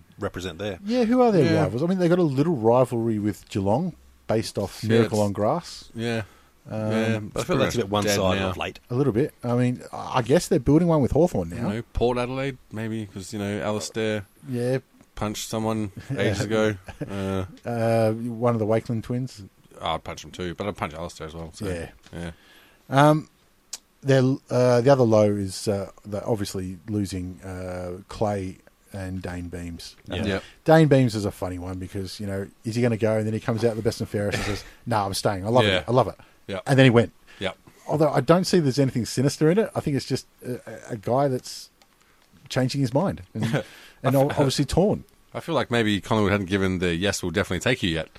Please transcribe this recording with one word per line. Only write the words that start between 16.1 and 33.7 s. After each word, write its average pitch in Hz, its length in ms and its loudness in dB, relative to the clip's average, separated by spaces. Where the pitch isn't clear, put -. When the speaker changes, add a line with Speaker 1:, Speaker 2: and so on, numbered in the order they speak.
Speaker 3:
ages 104 240 0
ago. 107 340 2
Uh, 95 360 -4
Speaker 2:
Uh, 113 480 2
one 117 400 -2
of 113 60 0
the 107 80 0
Wakeland 113 360 0
twins. 123 380 -6
Speaker 3:
I'd 80 220 -4
punch 82 200 -12
him 78 60 -16
too, 90 240 -8
but 101 140 -6
I'd 98 100 -6
punch 85 160 -6
Alistair 82 320 -10
as 78 80 -12
well. 82 220 -10
So, 110 120 -10
Speaker 2:
Yeah. 85 220 -6
Speaker 3:
yeah. 85 180 -8
Speaker 2:
Um, 147 380 4
they're, 135 200 4
uh, 123 300 4
the 131 100 6
other 131 120 6
low 107 320 6
is, 98 320 -6
uh, 98 220 -2
the 104 180 -8
obviously 95 540 -4
losing, 95 560 -6
uh, 92 640 -10
Clay 101 500 -4
and 92 300 -8
Dane 90 240 -8
Beams. 85 480 -12
Speaker 1:
Yeah. 87 140 -6
Speaker 2:
Uh, - 40 -2
Speaker 3:
Yep. 95 180 -2
Speaker 2:
Dane 160 220 8
Beams 131 280 4
is 104 100 -2
a - 60 -2
funny 92 260 -8
one 90 220 -10
because, 95 400 -10
you 104 80 -8
know, 98 200 -6
is 110 120 -4
he 120 80 0
gonna 117 140 2
go? 110 200 2
And 107 80 -2
then 110 80 -2
he 110 60 -2
comes 113 260 -4
out 110 100 2